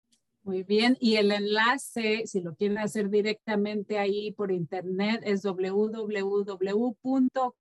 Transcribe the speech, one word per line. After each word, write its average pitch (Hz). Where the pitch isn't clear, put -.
Muy 190
bien. 220
Y 220
el 202
enlace, 220
si 196
lo 170
quieren 202
hacer 208
directamente 208
ahí 202
por 196
internet, 185
es 196
w 190
w 208
w 196
punto 262